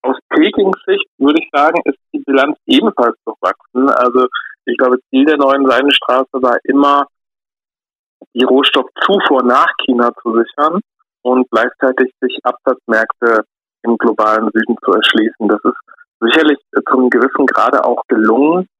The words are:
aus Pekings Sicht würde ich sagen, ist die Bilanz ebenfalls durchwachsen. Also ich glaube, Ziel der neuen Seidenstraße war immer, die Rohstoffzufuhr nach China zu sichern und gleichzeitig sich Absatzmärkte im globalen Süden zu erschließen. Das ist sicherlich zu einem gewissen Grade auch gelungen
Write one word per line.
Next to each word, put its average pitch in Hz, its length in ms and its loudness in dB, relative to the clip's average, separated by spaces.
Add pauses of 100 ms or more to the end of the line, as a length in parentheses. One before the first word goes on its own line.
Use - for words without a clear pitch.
aus 131 160 -4 (120)
Pekings 190 560 0
Sicht 196 220 -2 (100)
würde 147 220 2
ich - 140 -8
sagen, 156 320 2
ist 139 120 -4 (160)
die 302 60 -6
Bilanz 135 460 0
ebenfalls 127 500 0 (100)
durchwachsen. 120 640 -4
Also 127 380 2 (380)
ich 120 120 -6
glaube, 127 220 0 (100)
Ziel 135 160 0
der 151 120 2
neuen 139 280 2
Seidenstraße 131 760 0
war 123 240 0
immer, 143 420 2 (1300)
die 123 100 -2
Rohstoffzufuhr 135 1000 0
nach 135 260 2 (160)
China 120 260 0 (100)
zu 113 160 -2
sichern 151 440 -2 (400)
und 127 300 0
gleichzeitig 127 600 0 (100)
sich 127 220 -4
Absatzmärkte 113 1000 -2 (380)
im 117 140 0
globalen 107 560 0
Süden 110 300 -2
zu 98 80 0
erschließen. - 560 0
Das 107 160 0
ist - 160 -2 (400)
sicherlich 151 380 2 (140)
zu 131 260 -2
einem 127 120 2
gewissen 131 360 0
Grade 120 380 0
auch - 240 -2
gelungen 135 600 0 (120)